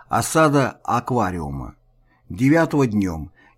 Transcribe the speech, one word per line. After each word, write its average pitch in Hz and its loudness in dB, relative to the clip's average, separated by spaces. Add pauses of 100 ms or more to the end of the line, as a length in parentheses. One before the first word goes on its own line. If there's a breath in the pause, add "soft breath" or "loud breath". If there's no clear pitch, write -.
Осада 143 0
аквариума. 90 -4 (540)
Девятого 143 2
днём. 92 -2 (260 soft breath)